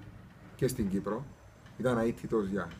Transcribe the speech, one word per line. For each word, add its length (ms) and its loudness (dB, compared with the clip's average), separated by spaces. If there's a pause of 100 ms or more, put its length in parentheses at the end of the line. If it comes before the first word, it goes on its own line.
(560)
και 120 4
στην 200 0
Κύπρο. 360 0 (540)
Ήταν 200 4
αίτητος 480 2
για 340 -2